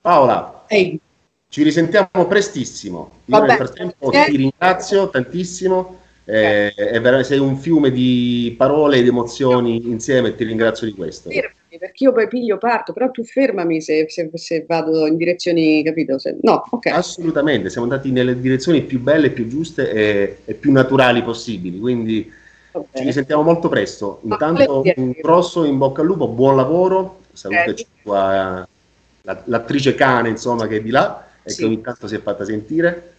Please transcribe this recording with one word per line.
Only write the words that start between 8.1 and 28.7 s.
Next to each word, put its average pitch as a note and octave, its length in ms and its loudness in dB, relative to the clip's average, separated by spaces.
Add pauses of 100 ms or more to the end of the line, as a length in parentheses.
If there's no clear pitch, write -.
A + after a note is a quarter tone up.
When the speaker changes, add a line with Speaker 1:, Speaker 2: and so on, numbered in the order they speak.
Speaker 1:
parole C#3+ 420 4
ed A#2+ 80 4
emozioni A#2+ 840 0
insieme, A#2+ 400 0
e - 80 -6
ti A#2+ 80 -4
ringrazio A2+ 420 0
di G#2 80 -6
questo. F2 360 -10
Speaker 2:
Fermami, - 480 -8
perché F#3+ 260 -8
io C4 80 6
poi G#3+ 160 2
piglio, A#3 300 -2
parto, G#3+ 340 -2
però B3+ 180 -2
tu B3 140 -8
fermami F3 580 0
se, D#3 260 0
se, E3 260 -6
se D#3+ 320 -6
vado D#3+ 400 0
in D#3 100 2
direzioni, D#3+ 680 0
capito? D#3 360 -2
Se, - 220 -6
no, G3+ 300 2
ok. - 160 -4
Speaker 1:
Assolutamente, D3+ 840 -2
siamo A#2+ 220 -4
andati C3+ 200 -4
nelle B2+ 300 0
direzioni C3 420 0
più C3 180 -4
belle, C#3+ 300 2
più A#2 180 -6
giuste C#3+ 420 -4
e, G#2 540 0
e G#2+ 100 -8
più C#3+ 180 0
naturali B2+ 500 4
possibili, G2 560 -8
quindi A2 540 -4 (400)
Speaker 2:
Va E3 80 -8
Speaker 1:
ci - 120 -14
Speaker 2:
bene. C3 140 -6
Speaker 1:
risentiamo C#3 360 -2
molto E3+ 260 2
presto. G2+ 540 -4
Speaker 2:
Ma G#2+ 120 -4
Speaker 1:
Intanto D#3+ 300 2
Speaker 2:
volentieri. C3+ 360 0
Speaker 1:
un B2+ 100 -2 (100)
grosso E3+ 440 2
in C#3 120 0
bocca C3+ 240 0
al D#3 60 0
lupo, D#3+ 220 0
buon C3 280 4
lavoro, F3+ 640 0 (120)
salutaci E3+ 340 -2
Speaker 2:
Grazie. A#2 200 -6 (160)
Speaker 1:
tua, F#2+ 680 -2 (540)